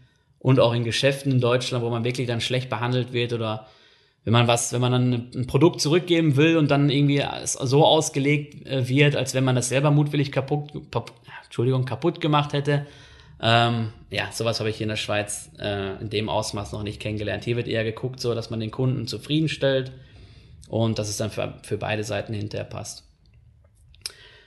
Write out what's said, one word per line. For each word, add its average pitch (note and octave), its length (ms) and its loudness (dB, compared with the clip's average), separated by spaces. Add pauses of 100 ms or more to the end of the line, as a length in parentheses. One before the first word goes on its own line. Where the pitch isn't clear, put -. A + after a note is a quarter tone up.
(400)
und C3 200 4
auch A#2 140 6
in A#2+ 100 0
Geschäften C3+ 480 0
in B2+ 100 4
Deutschland, B2 420 0
wo A#2 60 -2
man A#2 140 -2
wirklich B2 240 -2
dann A#2 140 -2
schlecht B2+ 280 -2
behandelt B2 440 -2
wird A#2+ 200 0
oder A2 340 -4 (580)
wenn G#2+ 80 2
man A#2 140 6
was, A#2 260 2
wenn B2 80 0
man B2 100 2
dann B2 420 0
ein B2 140 -4
Produkt D#3+ 320 4
zurückgeben E3 560 2
will D#3+ 220 4
und D3 120 4
dann C#3+ 200 4
irgendwie C#3+ 300 4
es - 340 -4
so C#3 320 4
ausgelegt, D3 800 2
äh, B2+ 220 -2
wird, C#3+ 260 6
als G#2+ 180 -2
wenn C3 120 0
man B2+ 100 2
das B2 140 0
selber C#3+ 220 2
mutwillig D3 400 2
kaputt, D3 600 -4
pap-, - 220 -6 (320)
Entschuldigung, B2+ 400 0
kaputt B2+ 340 -2
gemacht D3 320 2
hätte. C#3+ 360 0 (520)
Ähm, A#2 500 2 (200)
ja, G2+ 220 -4
sowas A2+ 280 -2
habe A2 120 -2
ich G#2+ 60 -8
hier A2 80 -4
in G#2+ 40 -4
der G#2+ 60 -4
Schweiz, - 640 -4
äh, G2 420 -6
in G#2+ 80 -8
dem G#2+ 180 -2
Ausmaß G#2 460 -4
noch G#2+ 100 -8
nicht G#2 160 -8
kennengelernt. G#2 440 -6
Hier A#2 120 -2
wird A#2+ 120 -4
eher A2 160 -2
geguckt, B2 360 -6
so, A#2+ 140 -2
dass A2+ 160 -6
man A2+ 100 -6
den A2 120 -6
Kunden B2+ 360 -2
zufriedenstellt C3+ 840 -2 (800)
und A2+ 280 0
dass G#2 100 -4
es G#2 100 -6
dann A2 120 -4
für, G2+ 320 -6
für - 160 -6
beide G#2+ 260 -4
Seiten G#2 300 -6
hinterher G#2 320 -8
passt. - 380 -14 (1400)